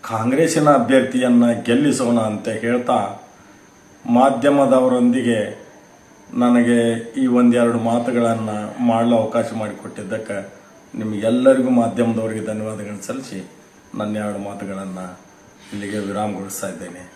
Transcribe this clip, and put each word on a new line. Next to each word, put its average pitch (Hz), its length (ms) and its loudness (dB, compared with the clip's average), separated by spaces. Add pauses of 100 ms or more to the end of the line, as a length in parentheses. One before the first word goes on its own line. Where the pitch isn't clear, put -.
ಕಾಂಗ್ರೆಸ್ಸಿನ 147 680 2
ಅಭ್ಯರ್ಥಿಯನ್ನು 120 920 4
ಗೆಲ್ಲಿಸೋಣ 123 560 2
ಅಂತ 107 280 -4
ಹೇಳ್ತಾ, 117 720 -2 (880)
ಮಾಧ್ಯಮದವರೊಂದಿಗೆ 123 1500 2 (720)
ನನಗೆ 120 640 2 (240)
ಈ 127 40 2
ಒಂದೆರಡು 120 500 4
ಮಾತುಗಳನ್ನು 117 1080 -2
ಮಾಡಲು 117 300 2
ಅವಕಾಶ 110 280 0 (120)
ಮಾಡಿಕೊಟ್ಟಿದ್ದಕ್ಕೆ 101 960 -10 (440)
ನಿಮಗೆಲ್ಲರಿಗೂ 123 720 2
ಮಾಧ್ಯಮದವರಿಗೆ 110 760 0
ಧನ್ಯವಾದಗಳನ್ನು 107 600 -8
ಸಲ್ಲಿಸಿ 98 420 -12 (460)
ನನ್ನ 107 220 -6
ಎರಡು 104 220 -6
ಮಾತುಗಳನ್ನು 98 800 -10 (540)
ಇಲ್ಲಿಗೆ 104 260 -8
ವಿರಾಮಗೊಳಿಸ್ತಾ 98 680 -6
ಇದ್ದೇನೆ. 90 480 -14